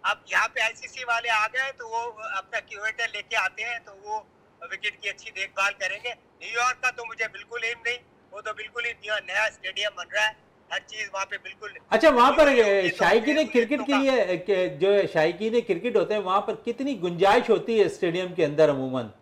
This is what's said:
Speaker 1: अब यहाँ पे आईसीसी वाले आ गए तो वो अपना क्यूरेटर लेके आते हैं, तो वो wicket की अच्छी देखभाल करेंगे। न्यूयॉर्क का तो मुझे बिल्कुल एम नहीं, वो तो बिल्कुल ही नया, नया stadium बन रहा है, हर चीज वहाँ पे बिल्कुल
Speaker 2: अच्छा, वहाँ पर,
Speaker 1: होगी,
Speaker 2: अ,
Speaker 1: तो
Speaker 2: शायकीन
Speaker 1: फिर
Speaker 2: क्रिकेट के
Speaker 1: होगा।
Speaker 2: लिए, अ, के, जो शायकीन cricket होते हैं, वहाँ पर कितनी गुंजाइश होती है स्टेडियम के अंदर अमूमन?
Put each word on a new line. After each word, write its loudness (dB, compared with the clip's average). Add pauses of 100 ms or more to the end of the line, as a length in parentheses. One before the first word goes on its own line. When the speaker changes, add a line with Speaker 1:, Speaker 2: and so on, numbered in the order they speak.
Speaker 1:
अब -2
यहाँ 2
पे -4
आईसीसी -6
वाले -2
आ 0
गए -4
तो -16
वो -4 (380)
अपना -8
क्यूरेटर -8
लेके -8
आते -2
हैं, -8
तो -20
वो -10 (440)
wicket -8
की -6
अच्छी -14
देखभाल -4
करेंगे। -8
न्यूयॉर्क -4
का 0
तो -12
मुझे -8
बिल्कुल -12
एम -6
नहीं, -4 (360)
वो -12
तो -10
बिल्कुल -10
ही -4
नया, -6
नया -4
stadium -8
बन -12 (100)
रहा 0
है, -4 (360)
हर -6
चीज -12
वहाँ -4
पे -12
बिल्कुल -14 (180)
Speaker 2:
अच्छा, 6
वहाँ 6
पर, 6
Speaker 1:
होगी, 6
Speaker 2:
अ, 4
Speaker 1:
तो -6
Speaker 2:
शायकीन 4
Speaker 1:
फिर 2
Speaker 2:
क्रिकेट 0
के 0
Speaker 1:
होगा। 4
Speaker 2:
लिए, 2
अ, -8
के, 0
जो 4
शायकीन 2
cricket -2
होते 2
हैं, 0
वहाँ 2
पर -4
कितनी -4
गुंजाइश 2
होती 4
है 6
स्टेडियम -2
के 0
अंदर 4
अमूमन? -2 (120)